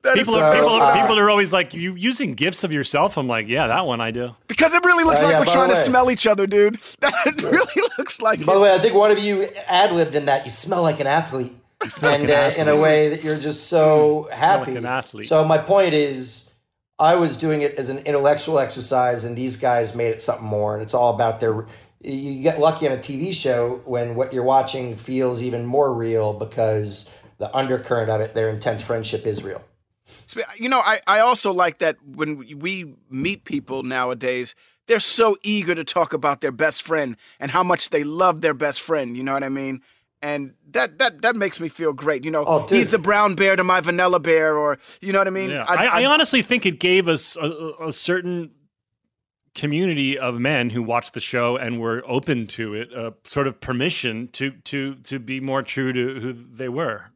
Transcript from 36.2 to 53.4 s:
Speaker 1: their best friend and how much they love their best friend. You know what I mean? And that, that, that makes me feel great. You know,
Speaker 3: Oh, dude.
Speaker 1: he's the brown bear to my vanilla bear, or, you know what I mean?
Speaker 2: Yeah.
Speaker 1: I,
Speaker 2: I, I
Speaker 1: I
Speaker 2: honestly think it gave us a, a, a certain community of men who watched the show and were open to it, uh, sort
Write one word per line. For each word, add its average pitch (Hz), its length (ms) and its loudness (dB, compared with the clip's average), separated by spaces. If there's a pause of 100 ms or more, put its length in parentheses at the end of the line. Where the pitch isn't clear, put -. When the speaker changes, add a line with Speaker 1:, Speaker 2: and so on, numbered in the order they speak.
Speaker 1:
their 139 100 -2
best 151 320 -2
friend 147 340 -4 (220)
and 131 120 -8
how 180 120 2
much 180 260 0
they 147 140 0
love 160 380 0
their 156 120 0
best 139 260 -4
friend. 131 380 -4
You 127 60 -8
know 135 100 -4
what 139 100 -2
I 135 60 -6
mean? 135 320 -8 (400)
And 147 320 -8 (180)
that, 240 280 -2
that, 220 220 0
that 233 140 0
makes 196 240 -4
me 165 80 -8
feel 156 240 -4
great. 139 320 -4
You 156 80 -6
know, 147 140 -2
Speaker 3:
Oh, 160 200 0
dude. 196 120 2
Speaker 1:
he's 240 140 0
the 220 60 2
brown 202 380 2
bear 196 220 2
to 185 60 0
my 185 180 2
vanilla 175 400 2
bear, 156 360 2
or, 147 200 0 (240)
you 196 100 -6
know 196 80 2
what 190 80 2
I 190 40 -4
mean? 190 180 -6
Speaker 2:
Yeah. - 180 -6
Speaker 1:
I, 175 80 2
Speaker 2:
I, 185 100 2
I 226 160 2
Speaker 1:
I 254 40 2
Speaker 2:
honestly 294 360 2
think 247 240 -2
it 170 140 0
gave 180 300 2
us - 260 -2
a, 160 100 -6
a, 160 420 -8
a 151 60 -8
certain 175 580 -6 (1000)
community 147 640 -2
of 123 220 -4
men 123 320 0
who 117 100 -4
watched 117 320 -4
the 120 60 -10
show 120 380 -2
and 120 220 -6
were 113 280 -4
open 123 400 -2
to 110 260 -10
it, 120 200 -12
uh, 117 180 -10 (140)
sort 143 220 -4